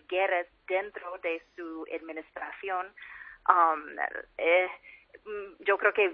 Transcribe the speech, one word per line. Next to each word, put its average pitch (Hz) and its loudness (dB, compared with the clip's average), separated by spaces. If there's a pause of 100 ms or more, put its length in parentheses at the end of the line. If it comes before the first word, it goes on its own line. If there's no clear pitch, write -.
guerras 180 0 (180)
dentro 190 -4
de 165 -6 (160)
su 160 -10
administración. 165 -8 (640)
Um, 165 6 (540)
eh, 180 4 (560)
mm, 202 -12
yo 196 2
creo 208 4
que 202 4